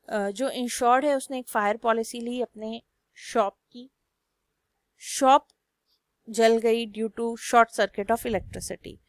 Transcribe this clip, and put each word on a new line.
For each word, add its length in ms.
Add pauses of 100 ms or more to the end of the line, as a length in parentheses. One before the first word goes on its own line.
अ, 220
जो 180
इंश्योर्ड 560
है, 120
उसने 220
एक 100
फायर 280
पॉलिसी 440
ली 220
अपने 400 (320)
शॉप 400 (180)
की, 180 (1080)
शॉप 480 (840)
जल 280
गई 280
due 240 (100)
to 160
short 440
circuit 300
of 160
electricity। 680 (120)